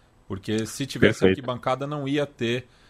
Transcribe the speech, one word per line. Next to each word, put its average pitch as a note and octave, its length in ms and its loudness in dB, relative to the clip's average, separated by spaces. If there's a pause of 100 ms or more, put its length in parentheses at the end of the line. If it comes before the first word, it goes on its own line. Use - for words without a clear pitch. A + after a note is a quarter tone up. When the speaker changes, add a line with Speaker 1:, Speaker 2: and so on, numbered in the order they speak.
(280)
Speaker 1:
Porque G#2+ 380 -2
se C#3 220 -6
tivesse G#2+ 320 2
Speaker 2:
Perfeito. F#2+ 200 4
Speaker 1:
arquibancada, C3 460 -2
não D3 220 -4
ia C#3+ 180 0
ter, B2 420 -4 (220)